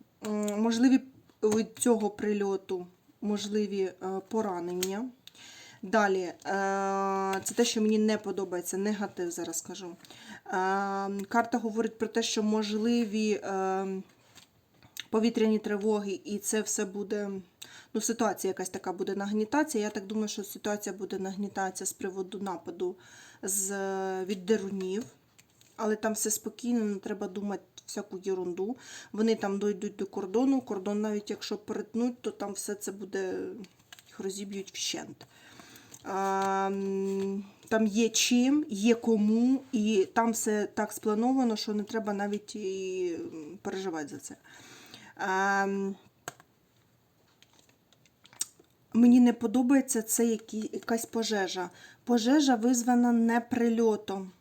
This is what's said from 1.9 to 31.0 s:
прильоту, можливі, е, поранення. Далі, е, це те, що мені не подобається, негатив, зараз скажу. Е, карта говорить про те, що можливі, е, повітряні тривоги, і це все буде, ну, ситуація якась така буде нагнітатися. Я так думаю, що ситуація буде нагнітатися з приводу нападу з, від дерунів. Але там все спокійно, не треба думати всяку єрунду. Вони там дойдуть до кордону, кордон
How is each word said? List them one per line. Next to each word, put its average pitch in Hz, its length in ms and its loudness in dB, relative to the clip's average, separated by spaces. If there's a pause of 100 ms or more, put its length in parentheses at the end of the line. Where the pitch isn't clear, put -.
прильоту, 196 760 -2 (340)
можливі, 202 600 0
е, 190 460 -4
поранення. 190 840 -2 (720)
Далі, 196 400 2
е, 175 140 -6 (1080)
це - 120 -6
те, 240 100 4
що 233 160 0
мені 214 180 4
не 214 180 2
подобається, 190 600 -4
негатив, 196 540 -4
зараз 165 260 -6
скажу. 180 300 -12
Е, 175 80 -14 (1300)
карта 233 280 2
говорить 220 400 -2
про 220 100 -2
те, 226 160 0
що 220 200 0
можливі, 214 880 2
е, 190 720 -2 (1080)
повітряні 220 480 2
тривоги, 208 680 -2
і 208 120 -4
це 214 240 -2
все 208 240 -2
буде, 202 440 -4 (640)
ну, 220 80 -2
ситуація 220 480 0
якась 185 200 -4
така 196 240 -6
буде 190 220 -4
нагнітатися. 214 640 0
Я 208 100 0
так 202 180 -8
думаю, 214 200 -2
що 208 160 -6
ситуація 208 520 -6
буде 196 240 -6
нагнітатися 190 680 -4
з - 80 -6
приводу 190 460 -8
нападу 180 560 -6 (480)
з, 190 280 -4 (540)
від 185 200 -6
дерунів. 196 580 -2 (720)
Але 214 200 0
там 214 180 -2
все 214 180 -2
спокійно, 233 540 -2
не 202 100 0
треба 202 320 -6
думати 196 360 -6 (220)
всяку 202 380 -10
єрунду. 190 540 -2 (340)
Вони 220 240 4
там 202 240 -2
дойдуть 208 360 -2
до 196 100 -6
кордону, 233 560 2
кордон 208 400 -2